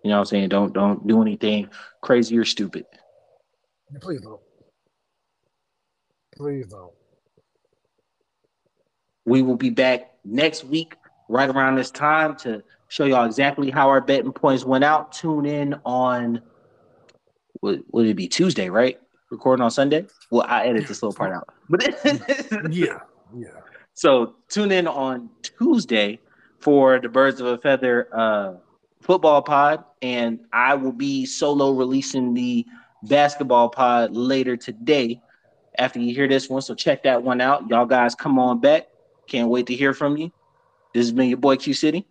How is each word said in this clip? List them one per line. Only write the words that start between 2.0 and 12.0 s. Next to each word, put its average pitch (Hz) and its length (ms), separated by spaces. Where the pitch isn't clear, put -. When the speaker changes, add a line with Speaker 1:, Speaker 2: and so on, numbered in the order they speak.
Speaker 1:
crazy 117 360
or 110 80
stupid. - 400
Speaker 2:
Yeah, 143 100
please 156 200
don't. - 200
Please 143 320
don't. 90 260
Speaker 1:
We 131 160
will 127 160
be 131 120
back 123 420
next 143 400
week, 156 320
right 131 200
around 131 260
this 127 160
time, 151 460